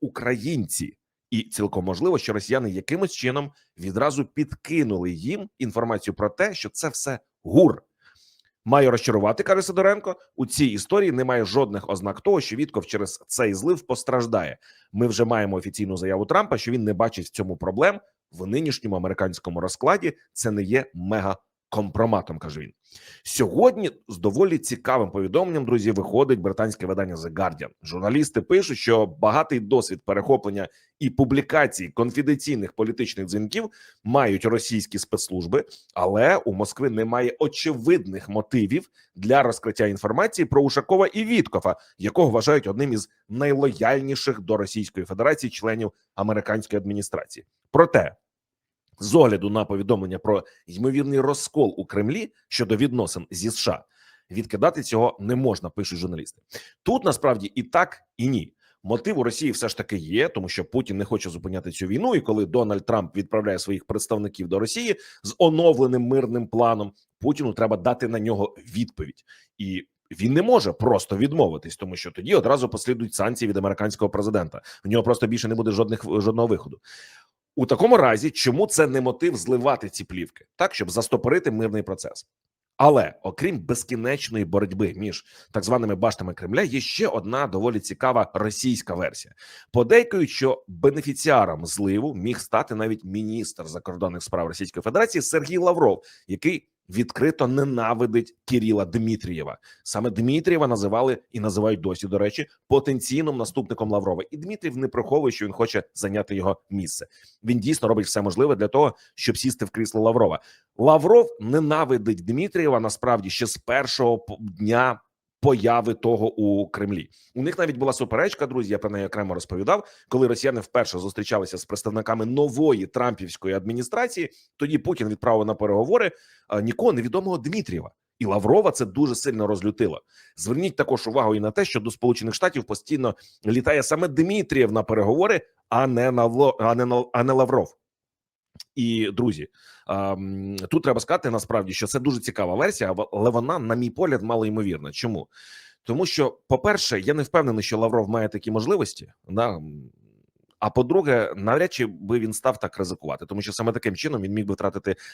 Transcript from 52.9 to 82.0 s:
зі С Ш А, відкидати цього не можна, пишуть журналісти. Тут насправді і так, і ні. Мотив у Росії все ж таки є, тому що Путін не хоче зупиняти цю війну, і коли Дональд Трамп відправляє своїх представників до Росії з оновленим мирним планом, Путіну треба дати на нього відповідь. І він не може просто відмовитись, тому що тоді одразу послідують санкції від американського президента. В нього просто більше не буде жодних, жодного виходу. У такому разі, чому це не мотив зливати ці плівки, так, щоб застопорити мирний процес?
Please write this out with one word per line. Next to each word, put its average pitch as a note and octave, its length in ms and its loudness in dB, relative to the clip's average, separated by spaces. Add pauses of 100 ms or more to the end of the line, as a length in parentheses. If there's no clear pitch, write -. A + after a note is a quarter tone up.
зі F#2 180 -6
С A2+ 80 -6
Ш - 160 -2
А, - 120 -8 (500)
відкидати A2+ 480 -2
цього A2+ 380 0
не A#2 160 -2
можна, G#2+ 340 -2
пишуть F#2 280 -6
журналісти. E2+ 440 -8 (400)
Тут B3+ 220 0
насправді B2 500 0
і B2 80 -4
так, - 360 -2 (180)
і A#2+ 120 -2
ні. A2 260 -4 (280)
Мотив C#3+ 360 -2
у B2+ 40 2
Росії A#2+ 300 -2
все A2 160 -4
ж - 80 -10
таки G#2 200 -6
є, F#2 320 0
тому F#2+ 200 -8
що F2+ 160 -6
Путін A#2+ 320 -4
не G2+ 80 -4
хоче G2 260 -4
зупиняти F2+ 400 -8
цю F2+ 160 -8
війну, G3 280 0
і D#3 60 2
коли G#2+ 260 0
Дональд G#2 400 0
Трамп G2+ 300 0
відправляє G2+ 420 -2
своїх G2 260 -6
представників G#2 640 -4
до F#2 100 0
Росії G#3 380 -2 (260)
з G#3 160 -12
оновленим D#3 640 6
мирним A#2+ 440 0
планом, A2 460 2 (280)
Путіну C#3+ 320 -2
треба A2 240 0
дати A#2 320 -2
на A#2 100 -4
нього G#2+ 380 -2 (180)
відповідь. - 500 -8 (340)
І F#2+ 280 -8 (240)
він G#2 220 0
не D#3+ 100 4
може G#3 300 4
просто G#2 440 2
відмовитись, G#2 600 0
тому F#2 200 -10
що F2 140 -12
тоді A2+ 240 -2
одразу B2+ 340 4
послідують A2+ 460 -4
санкції A2+ 340 -2
від G2 80 0
американського G2+ 540 0
президента. G2+ 500 -2 (240)
В F#2+ 40 -8
нього A2 160 4
просто A#2 220 2
більше A2+ 220 -2
не A2+ 60 -2
буде A2 160 0
жодних, A2 340 0 (160)
жодного A2+ 280 2
виходу. - 320 -4 (800)
У B2+ 80 2
такому A3+ 300 6
разі, B2+ 340 4
чому C#3 360 0
це D#3+ 200 2
не C3 140 0
мотив B2+ 360 0
зливати B2 520 0
ці - 160 -12
плівки, - 400 -12 (120)
так, F#3 180 -2
щоб F2+ 160 -4
застопорити A#2+ 600 0
мирний G#2+ 320 -2
процес? - 440 -10 (500)